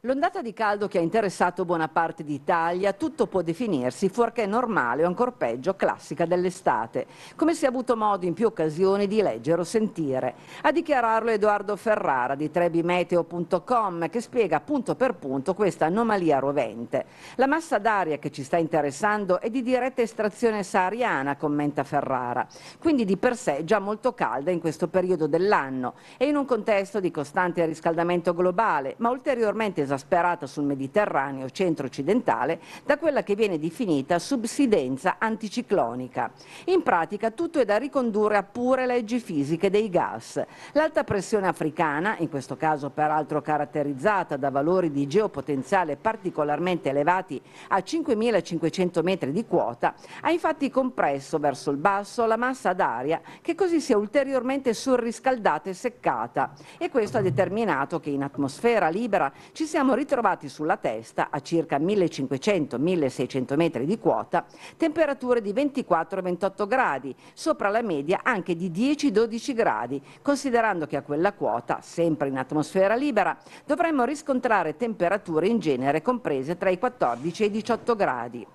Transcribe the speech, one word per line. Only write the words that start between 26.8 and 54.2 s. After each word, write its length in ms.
di 100
costante 560
riscaldamento 680
globale, 640
ma 120
ulteriormente 840
esasperata 500
sul 200
Mediterraneo 840
centro-occidentale 1120
da 120
quella 260
che 100
viene 240
definita 640
subsidenza 1000
anticiclonica. 1120
In 180
pratica 480
tutto 280
è 60
da 120
ricondurre 580
a 80
pure 420
leggi 360
fisiche 480
dei 200
gas. 540
L'alta 320
pressione 420
africana, 720
in 100
questo 300
caso 320
peraltro 520
caratterizzata 920
da 140
valori 420
di 160
geopotenziale 880
particolarmente 920
elevati 520
a 120
cinquemilacinquecento 1200
metri 300
di 140
quota, 480
ha 80
infatti 400
compresso 680
verso 320
il 60
basso 480
la 100
massa 380
d'aria 480
che 140
così 240
si 140
è 20
ulteriormente 800